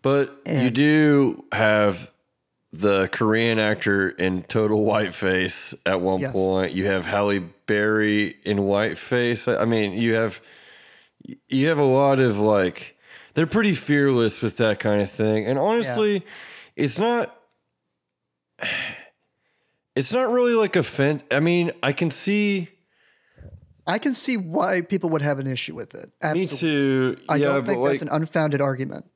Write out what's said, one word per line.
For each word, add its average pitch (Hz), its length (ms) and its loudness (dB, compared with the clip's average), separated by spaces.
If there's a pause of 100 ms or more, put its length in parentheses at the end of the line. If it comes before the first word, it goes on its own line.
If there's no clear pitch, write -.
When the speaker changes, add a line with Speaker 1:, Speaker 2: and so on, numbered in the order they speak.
Speaker 1:
But 135 280 0 (180)
you - 60 -4
Speaker 2:
And 127 220 0
Speaker 1:
do 147 760 4
have 104 580 2 (640)
the 95 400 2
Korean 113 460 2
actor 104 520 0
in 92 340 -2
total 107 400 0
whiteface 92 920 -2 (100)
at 92 160 0
one 92 200 0
Speaker 2:
Yes. 131 120 -6
Speaker 1:
point. 95 400 0
You 92 140 -2
have 95 180 -2
Halle 101 360 0 (260)
Berry 107 800 0
in 101 200 0
whiteface. 110 840 -2
I, 120 120 0
I 107 80 0
mean, 110 260 0
you 113 220 0
have, 113 260 -2 (1080)
you 135 200 0
have 160 100 2
a 147 60 4
lot 135 340 4
of, 120 200 2
like, 101 580 0 (380)
they're 160 120 2
pretty 208 280 2
fearless 135 680 2
with 110 180 -4
that 107 200 2
kind 104 240 0
of 98 80 -4
thing. 107 360 0
And 131 120 0
honestly, 208 560 0
Speaker 2:
Yeah. 190 60 -2 (560)
Speaker 1:
it's 139 220 -2
not, 233 380 -2 (1200)
<sighs> - 80 -8 (1300)
it's 135 180 -2
not 247 200 0
really, 247 220 2
like, 220 220 2
offense. 143 540 0
I 135 100 2
mean, 170 320 2 (100)
I 135 100 0
can 160 180 -2
see 202 580 0 (1200)
Speaker 2:
I 185 120 0
can 269 140 -2
see 254 220 -4
why 180 440 -2
people 175 300 -4
would 156 120 0
have 143 160 0
an 135 80 -6
issue 131 300 -6
with - 180 -14
it. - 120 -16
Speaker 1:
Me 160 360 -4
Speaker 2:
Absolutely. 147 160 -4
Speaker 1:
too. 135 580 0 (120)
Speaker 2:
I 156 80 2
Speaker 1:
Yeah, 143 100 2
Speaker 2:
don't 139 180 0
Speaker 1:
but, - 80 -6
Speaker 2:
think 123 140 0
that's 139 160 0
Speaker 1:
like - 0 -
Speaker 2:
an 151 60 -8 (140)
unfounded 151 380 0
argument. 135 440 -4 (120)